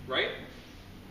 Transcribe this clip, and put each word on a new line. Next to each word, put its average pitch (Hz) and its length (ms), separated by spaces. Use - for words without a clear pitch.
Right? - 240